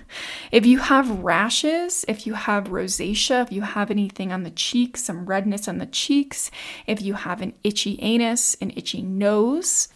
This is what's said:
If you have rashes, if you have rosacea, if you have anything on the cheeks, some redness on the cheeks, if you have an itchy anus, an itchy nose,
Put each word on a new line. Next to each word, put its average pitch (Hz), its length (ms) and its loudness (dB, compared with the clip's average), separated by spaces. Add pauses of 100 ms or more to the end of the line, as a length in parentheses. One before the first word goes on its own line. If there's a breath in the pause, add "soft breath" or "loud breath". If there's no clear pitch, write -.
(520 loud breath)
If 214 140 6
you 254 120 10
have 269 320 4
rashes, 226 960 0
if 220 220 -4
you 214 60 -4
have 202 340 -2
rosacea, 190 720 0
if 247 80 -4
you 196 120 -4
have 208 280 -2
anything 196 420 -2
on 185 120 -4
the 165 80 -10
cheeks, 247 500 0
some 175 240 -6
redness 196 400 0
on 180 120 -4
the 185 80 -6
cheeks, - 640 0 (380 loud breath)
if 214 160 -2
you 196 120 -2
have 180 280 -6
an 190 120 -6 (100)
itchy 208 360 -2
anus, 233 600 2
an 190 160 -4
itchy - 260 -6
nose, 208 920 2